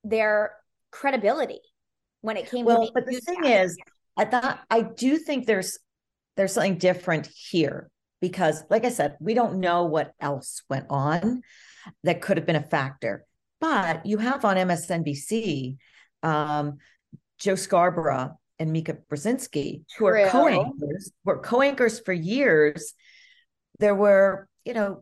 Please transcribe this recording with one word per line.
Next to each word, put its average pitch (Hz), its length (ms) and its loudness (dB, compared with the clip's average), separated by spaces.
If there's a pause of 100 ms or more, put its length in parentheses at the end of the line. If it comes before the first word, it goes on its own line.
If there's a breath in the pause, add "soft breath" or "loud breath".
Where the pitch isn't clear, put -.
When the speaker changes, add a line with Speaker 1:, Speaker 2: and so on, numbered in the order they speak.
Speaker 1:
their 214 480 0 (380)
credibility 262 680 0 (600)
when 214 160 -6
it 180 120 -8
came 240 160 -4
Speaker 2:
Well, 233 220 4
Speaker 1:
to 226 80 -12
Speaker 2:
but 240 100 0
the 254 60 -8
Speaker 1:
being 247 120 -4
Speaker 2:
thing 359 200 -6
Speaker 1:
newscasters. 226 220 6
Speaker 2:
is, 175 140 -4 (380)
I 165 100 0
thought, 247 340 -2 (100)
I 226 120 4
do 262 360 0
think 277 260 -4
there's, 190 320 0 (600)
there's 190 160 0
something 185 260 0
different 175 480 0
here - 640 -4 (300)
because, 180 500 -2
like 220 140 2
I 247 60 0
said, - 280 -2
we 196 160 -2
don't 220 240 0
know 175 280 2
what 151 340 -2
else 143 500 -8
went - 200 -4
on 170 520 0 (600 loud breath)
that 165 180 0
could 196 140 0
have 160 100 -4
been 170 80 2
a 151 80 0
factor. 135 640 -6 (340)
But 196 460 -2
you 208 120 -2
have 254 260 -2
on 196 120 2
M 185 140 0
S 165 180 -2
N 170 140 -2
B 143 140 -4
C, 143 640 -4 (440 soft breath)
um, 147 540 -2 (640 soft breath)
Joe 190 160 0
Scarborough 170 800 0 (220)
and 160 120 -2
Mika 160 240 -4 (140)
Brzezinski, 156 720 -6 (160)
who 214 80 2
are 208 140 4
Speaker 1:
True. 190 100 4
Speaker 2:
co-anchors, 196 800 0 (140)
were 180 160 -2
co-anchors 254 580 2
for - 140 -6
years. 165 800 2 (880 soft breath)
There 208 160 4
were, 196 520 4 (160)
you 233 100 -8
know, 202 280 -2